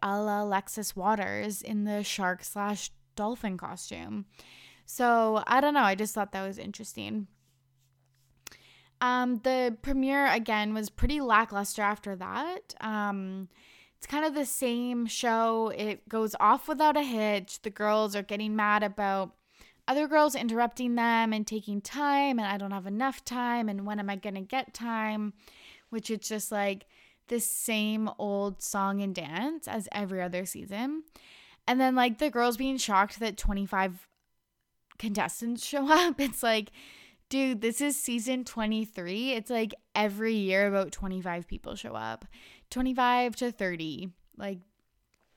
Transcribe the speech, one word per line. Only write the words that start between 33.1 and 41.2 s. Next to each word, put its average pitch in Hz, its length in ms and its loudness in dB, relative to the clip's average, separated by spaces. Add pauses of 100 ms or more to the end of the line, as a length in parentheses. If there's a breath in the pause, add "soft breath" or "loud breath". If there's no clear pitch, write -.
that 220 180 -4
twenty-five 190 720 -2 (920)
contestants 226 640 -2
show 277 260 2
<laughs> 311 160 10
up. 285 140 0
It's 254 220 -2
like, 220 280 2 (560 loud breath)
dude, 262 340 0
this 226 200 0
is 285 160 0
season 240 480 -2
twenty-three. 220 840 -2
It's 226 180 -4
like 226 240 0 (220)
every 214 400 2
year 196 320 4
about 196 240 2
twenty-five 180 560 -6